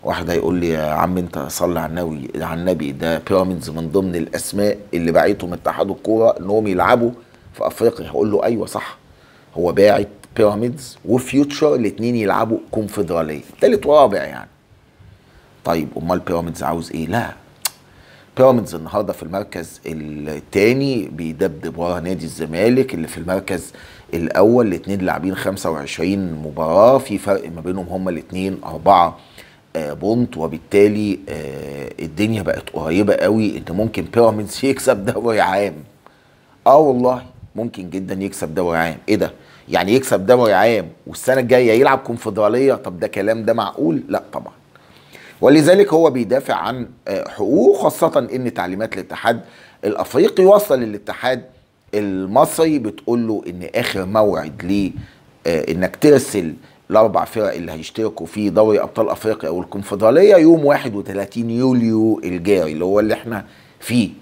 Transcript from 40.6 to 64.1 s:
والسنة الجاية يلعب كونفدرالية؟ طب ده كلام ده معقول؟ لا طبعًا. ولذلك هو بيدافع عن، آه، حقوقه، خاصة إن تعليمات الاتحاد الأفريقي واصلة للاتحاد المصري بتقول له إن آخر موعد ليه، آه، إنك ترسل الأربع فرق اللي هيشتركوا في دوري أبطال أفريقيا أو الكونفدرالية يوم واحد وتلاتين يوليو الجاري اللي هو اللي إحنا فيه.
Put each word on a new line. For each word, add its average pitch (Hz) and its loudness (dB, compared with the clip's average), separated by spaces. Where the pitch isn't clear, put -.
والسنة - 0
الجاية 120 4
يلعب 135 6
كونفدرالية؟ 117 0
طب 92 -8
ده 107 -4
كلام 104 -2
ده - 2
معقول؟ 131 -2
لا - -4
طبعًا. - -12
ولذلك 160 6
هو 160 6
بيدافع 123 -2
عن، 110 -6
آه، 95 -6
حقوقه، 156 2
خاصة 151 0
إن 123 -4
تعليمات 95 -6
الاتحاد 110 -4
الأفريقي 160 2
واصلة 190 6
للاتحاد 113 -4
المصري 107 0
بتقول 113 -2
له 104 -4
إن 87 -12
آخر 98 -2
موعد 92 0
ليه، 95 0
آه، 82 0
إنك 92 -2
ترسل 127 4
الأربع 101 4
فرق 104 -4
اللي 85 -8
هيشتركوا 82 -6
في 104 -2
دوري 107 4
أبطال - -2
أفريقيا 110 -4
أو 87 -4
الكونفدرالية 110 4
يوم 160 8
واحد 139 2
وتلاتين 98 -6
يوليو 113 2
الجاري 90 0
اللي 78 -4
هو 98 2
اللي 107 2
إحنا 107 -8
فيه. 113 0